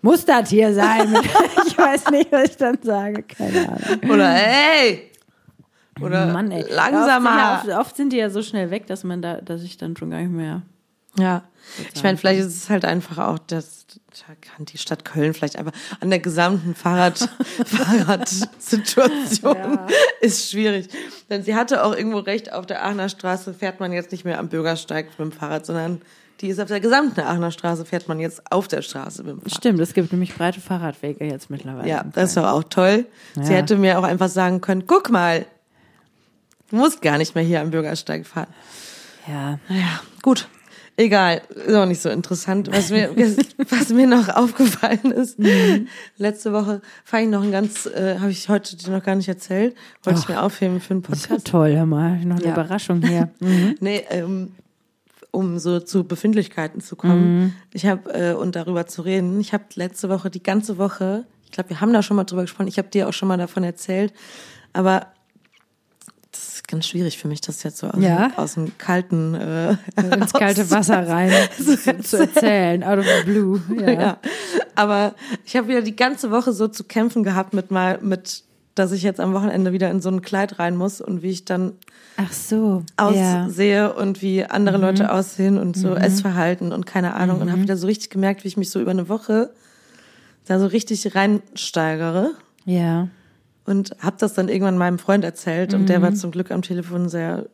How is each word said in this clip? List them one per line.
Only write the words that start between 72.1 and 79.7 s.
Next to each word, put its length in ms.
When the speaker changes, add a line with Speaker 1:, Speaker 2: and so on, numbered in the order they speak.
Speaker 1:
erzählen, 640
out 140
of 80
the 180
blue. 360
Ja. 120
Speaker 2:
Ja. 260
Aber 400
ich 100
hab 120
wieder 140
die 140
ganze 340
Woche 220
so 160
zu 160
kämpfen 400
gehabt 300
mit 160
mal, 320
mit, 400
dass 180
ich 100
jetzt 180
am 120
Wochenende 400